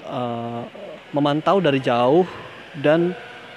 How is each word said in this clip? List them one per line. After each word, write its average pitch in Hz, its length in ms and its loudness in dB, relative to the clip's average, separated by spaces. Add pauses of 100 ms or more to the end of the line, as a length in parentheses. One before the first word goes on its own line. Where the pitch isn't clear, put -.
eh, 117 640 -6 (500)
memantau 151 480 2
dari 139 240 2
jauh 131 400 4 (560)
dan, 165 320 4 (440)